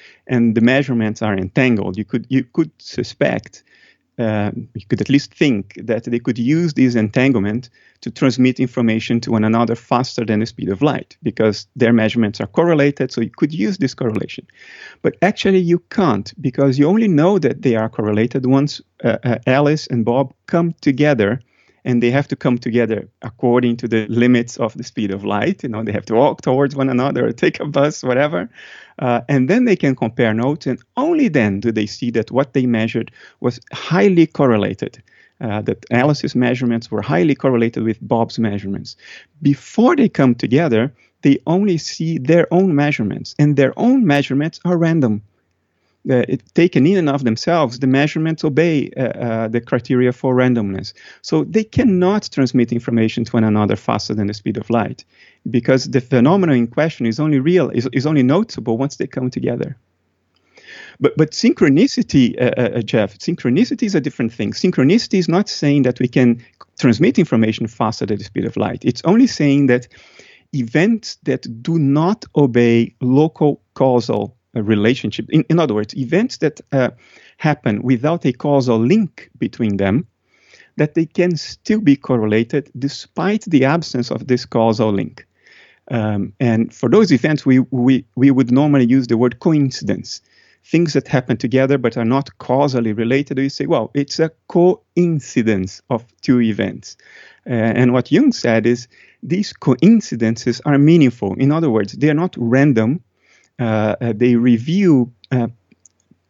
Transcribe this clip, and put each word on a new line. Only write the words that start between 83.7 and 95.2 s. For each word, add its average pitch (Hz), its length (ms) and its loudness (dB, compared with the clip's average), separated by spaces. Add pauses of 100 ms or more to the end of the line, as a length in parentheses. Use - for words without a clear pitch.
of 113 180 -8
this 123 180 -2
causal 110 460 0
link. - 340 -6 (640)
Um, 107 500 -4
and 117 340 0
for - 140 -2
those 202 240 4
events, 151 320 2
we, 131 140 4 (120)
we, 127 440 2
we 135 160 4
would 127 200 2
normally 139 360 4
use 123 220 2
the 117 100 0
word 123 220 0
coincidence. 131 800 -2 (420)
Things 160 300 0
that 139 120 -2
happen 127 300 -2
together 131 420 0
but 120 180 -2
are 120 80 -2
not 131 340 -2
causally 123 540 0
related, 127 460 -2
we 139 100 0
say, 143 180 -6
"Well, 139 280 -2
it's 143 240 -4
a 160 140 0 (160)
coincidence 147 1300 0 (100)